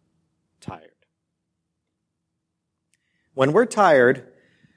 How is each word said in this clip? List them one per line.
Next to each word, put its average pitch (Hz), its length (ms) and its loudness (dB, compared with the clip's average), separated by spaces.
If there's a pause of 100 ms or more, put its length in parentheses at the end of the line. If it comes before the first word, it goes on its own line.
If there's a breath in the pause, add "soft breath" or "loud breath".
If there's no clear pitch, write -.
(640)
tired. - 420 -20 (2250)
When 131 180 -2
we're 196 140 0
tired, 135 680 0 (440 soft breath)